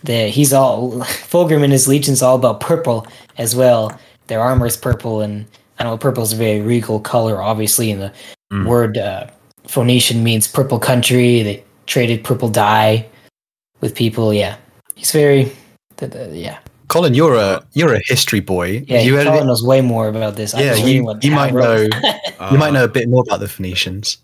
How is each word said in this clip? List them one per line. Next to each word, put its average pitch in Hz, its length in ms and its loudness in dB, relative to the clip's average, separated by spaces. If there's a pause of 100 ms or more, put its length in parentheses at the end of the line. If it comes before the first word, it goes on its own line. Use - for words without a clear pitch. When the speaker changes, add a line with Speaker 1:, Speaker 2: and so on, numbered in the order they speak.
Speaker 1:
The, 117 240 -2
he's 131 240 2
all, 123 400 2
<laughs> - 380 -10
Fulgrim 160 340 2
and 139 80 4
his 131 160 2
legion's 139 340 0
all 127 140 4
about 123 240 0
purple 127 460 -2 (300)
as 117 200 -4
well. 120 420 2 (300)
Their 113 120 -4
armor 123 260 0
is 113 100 -4
purple, 117 460 -6
and 104 240 -8 (320)
I 120 60 -4
know 117 120 -6
purple 120 260 -2
is 107 100 -4
a 110 40 -6
very 107 240 0
regal 110 400 -2
color, 110 420 -2
obviously, 110 480 -2
and 101 120 -6
the 98 100 -10 (400)
Speaker 2:
Mm. 101 140 -4
Speaker 1:
word, 117 300 0
uh, 98 300 -6 (400)
Phoenician 120 580 0
means 113 240 0
purple 135 300 0
country. 123 640 2
They 104 200 -6 (240)
traded 117 380 -2
purple 117 240 -2
dye 110 560 2 (760)
with - 140 -6
people, 110 380 0
yeah. 101 240 -2 (400)
He's - 160 -4
very, 143 400 4 (460)
th-, - 140 -10
th-, 113 220 -14
yeah. - 240 -12 (300)
Speaker 3:
Colin, 160 260 2
you're 143 220 4
a, 98 260 0 (120)
you're 151 200 2
a 101 120 0
history 117 340 0
boy. 92 480 -4
Speaker 1:
Yeah, 123 140 2
Speaker 3:
You 131 140 4
had 143 100 2
Speaker 1:
Colin 156 160 4
Speaker 3:
it 139 40 0
Speaker 1:
knows 120 160 0
way 131 200 4
more 113 260 0
about 107 280 -4
this. 107 180 -8
I'm 123 80 -2
Speaker 3:
Yeah, 143 80 2
Speaker 1:
just 110 100 0
Speaker 3:
you, 120 60 0
Speaker 1:
reading 131 180 2
what 107 180 -8
Speaker 3:
you 143 80 2
might 139 180 2
Speaker 1:
Pat 127 60 -2
wrote. 113 360 4
Speaker 3:
know, 120 220 -2 (160)
Speaker 1:
<laughs> - 220 -8
Speaker 3:
you 139 80 4
might 151 120 4
Speaker 4:
Uh, - 20 -2
Speaker 3:
know 131 120 4
a 110 40 2
bit 117 220 -2
more 127 160 4
about 98 140 -4
the 101 80 -8
Phoenicians. 92 760 -8